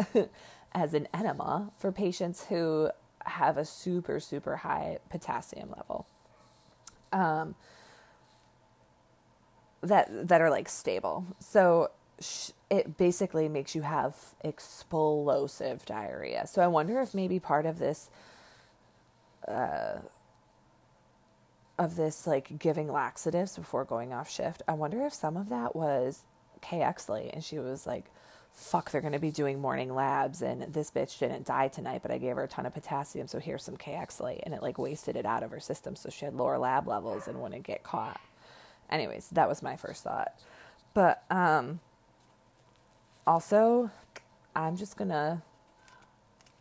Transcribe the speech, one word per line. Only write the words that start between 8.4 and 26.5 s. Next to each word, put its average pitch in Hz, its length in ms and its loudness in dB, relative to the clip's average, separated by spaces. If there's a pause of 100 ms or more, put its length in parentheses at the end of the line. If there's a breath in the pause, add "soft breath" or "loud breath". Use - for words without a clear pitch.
that, 170 460 4
that 170 120 10
are, 165 100 8
like, 120 180 2
stable. 95 580 -2 (120)
So 175 520 8 (300)
sh-, - 320 -10 (180)
it 185 260 2
basically 180 520 4
makes 143 260 -4
you 156 80 -2
have 147 320 0 (280)
explosive 147 1400 0
diarrhea. 67 640 -6
So - 160 4
I 175 60 8
wonder 175 320 4
if 240 140 -2
maybe 185 260 0
part 151 260 2
of 160 120 -2
this, 143 300 0 (1400 loud breath)
uh, 73 500 -2 (1800)
of 170 180 0
this, 156 300 0
like, 147 320 2
giving 151 340 2
laxatives 156 640 0
before 139 280 -2
going 123 280 -4
off 127 180 -6
shift, - 380 -4
I 160 60 2
wonder 156 300 -2
if 294 100 -4
some 156 220 -2
of 202 120 -4
that 240 260 -4
was 143 460 0 (420)